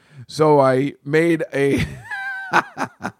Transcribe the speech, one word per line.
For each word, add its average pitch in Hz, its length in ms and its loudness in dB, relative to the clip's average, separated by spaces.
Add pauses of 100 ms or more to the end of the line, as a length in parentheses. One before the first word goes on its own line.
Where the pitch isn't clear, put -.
(260)
so 151 320 2
I 135 360 2 (100)
made 156 480 0
a 139 340 0 (640)
<laughs> - 20 -4 (680)